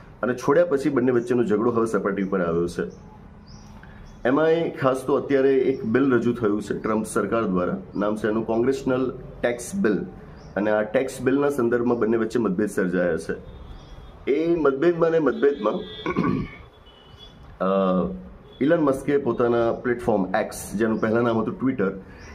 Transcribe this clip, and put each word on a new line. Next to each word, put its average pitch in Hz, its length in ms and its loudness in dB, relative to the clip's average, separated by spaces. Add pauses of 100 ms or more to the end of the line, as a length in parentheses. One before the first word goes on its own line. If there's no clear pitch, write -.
(220)
અને 123 120 0
છોડ્યા 143 300 2
પછી 147 260 0
બંને 127 220 2
વચ્ચેનો 120 320 2
ઝઘડો 107 260 2
હવે 113 160 2
સપાટી 101 360 -2
ઉપર 95 180 0
આવ્યો 85 260 0
છે. - 500 -8 (1120)
એમાંય 160 420 2
ખાસ 131 360 0
તો 143 80 2
અત્યારે 135 420 4
એક 127 280 2
બિલ 127 280 2
રજૂ 117 200 4
થયું 104 300 0
છે - 200 -6
ટ્રમ્પ 110 240 -2
સરકાર 110 380 0
દ્વારા, 90 320 0 (200)
નામ 104 200 0
છે 110 120 -2
એનું 110 180 0
કોંગ્રેશનલ 127 680 0 (280)
ટેક્સ 120 340 -4
બિલ, 104 320 0 (500)
અને 104 140 0
આ 107 120 4
ટેક્સ 131 400 -2
બિલના 139 280 2
સંદર્ભમાં 120 480 2
બંને 113 180 2
વચ્ચે 110 220 0
મતભેદ 101 300 0
સર્જાયા 90 480 0
છે. - 420 -8 (720)
એ 165 260 2
મતભેદમાં 160 540 4
ને 165 80 4
મતભેદમાં, 120 560 2
<clears throat> - 720 -4 (1120)
અ, 92 80 0 (920)
ઇલન 165 200 4
મસ્કે 143 380 2
પોતાના 117 540 2
પ્લેટફોર્મ 117 540 0 (100)
એક્સ, - 380 -4
જેનું 110 260 0
પહેલાં 113 220 2
નામ 113 160 2
હતું 110 240 -2
Twitter, 101 280 0 (440)